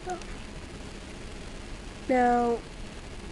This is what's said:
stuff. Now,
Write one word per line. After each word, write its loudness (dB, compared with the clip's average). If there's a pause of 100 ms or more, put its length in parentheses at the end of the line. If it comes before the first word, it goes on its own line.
stuff. -4 (1600)
Now, 8 (720)